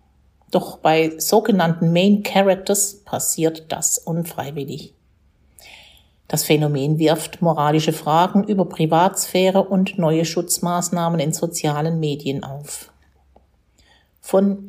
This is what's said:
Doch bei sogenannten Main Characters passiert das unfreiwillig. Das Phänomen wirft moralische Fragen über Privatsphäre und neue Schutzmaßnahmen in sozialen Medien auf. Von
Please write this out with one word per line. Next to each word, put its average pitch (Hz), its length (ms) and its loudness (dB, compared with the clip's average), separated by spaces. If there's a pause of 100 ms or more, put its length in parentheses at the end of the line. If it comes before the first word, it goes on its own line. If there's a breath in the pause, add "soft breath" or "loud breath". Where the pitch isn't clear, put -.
(500)
Doch - 260 -2
bei 160 400 2
sogenannten 180 760 2
Main 196 320 4
Characters 196 760 0 (100)
passiert - 680 -4
das - 240 -2
unfreiwillig. 151 960 -6 (1400 loud breath)
Das - 160 -2
Phänomen 151 540 2
wirft 160 420 0
moralische 156 540 2
Fragen 180 500 2
über 196 220 0
Privatsphäre 185 1000 2
und 190 320 0
neue 160 300 2
Schutzmaßnahmen 170 920 -2
in 151 140 -2
sozialen 160 680 -2
Medien 143 460 -4
auf. 139 460 -14 (1400 soft breath)
Von 196 420 2